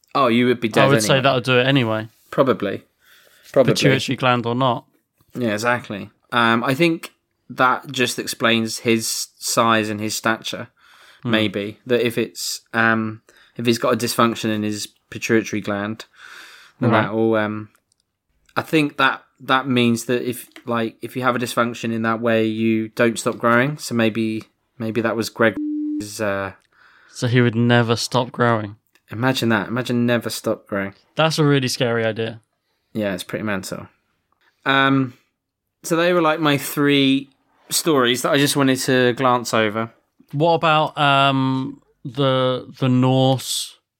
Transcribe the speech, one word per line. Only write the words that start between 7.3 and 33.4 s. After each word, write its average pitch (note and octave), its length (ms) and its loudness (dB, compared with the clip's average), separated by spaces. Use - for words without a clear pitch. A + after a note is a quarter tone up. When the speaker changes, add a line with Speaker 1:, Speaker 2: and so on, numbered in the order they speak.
Speaker 1:
that B2+ 400 0
just B2+ 260 -2
explains A2+ 640 -2
his A2+ 480 -2
size A2+ 520 0
and G#2 100 -6
his G#2+ 160 -6
stature, - 540 -6
Speaker 2:
Hmm. A#2+ 100 -4
Speaker 1:
maybe. G#2+ 540 -2
That A#2+ 180 2
if A#2 140 -2
it's, - 440 -6
um, A2+ 480 0
if A#2+ 100 -4
he's A#2 100 4
got B2+ 160 0
a A#2 40 0
dysfunction A2+ 520 0
in G#2+ 140 -2
his G#2+ 240 -6
pituitary G#2+ 500 -2
gland, G#2 440 -6
then B2 100 0
Speaker 2:
Right. G#2+ 140 4
Speaker 1:
that G#2 100 -6
will, A2+ 220 2
um, G#2+ 340 -2
I - 80 -2
think D3 340 0
that, C3 260 0
that C3 260 0
means A#2+ 380 2
that B2 220 -2
if, - 220 -8
like, A#2 380 -4
if A#2 120 -10
you B2+ 60 -8
have B2 140 2
a A#2+ 40 -4
dysfunction A#2 540 -4
in A2+ 100 -4
that A2+ 180 -2
way, A2+ 260 2
you A2 420 0
don't A#2 300 0
stop G#2+ 180 -4
growing. B2 400 2
So - 160 -10
maybe, A2+ 520 -2
maybe A2+ 220 -4
that A2 140 0
was A2 140 -4
Greg's, G#2+ 920 -2
uh, G2 320 -4
Speaker 2:
So - 160 -4
he B2 140 4
would A#2 140 2
never A#2+ 400 4
stop B2 360 -2
growing. A2 460 0
Speaker 1:
Imagine A#2+ 400 0
that. G#2 200 0
Imagine A#2+ 360 -2
never A#2 240 0
stop - 380 -6
growing. G2 260 -6
Speaker 2:
That's D#3 240 0
a D3+ 60 4
really C3+ 240 2
scary A#2 340 -2
idea. A2+ 380 -6
Speaker 1:
Yeah, G#2 220 -4
it's F#2 100 -8
pretty - 220 -8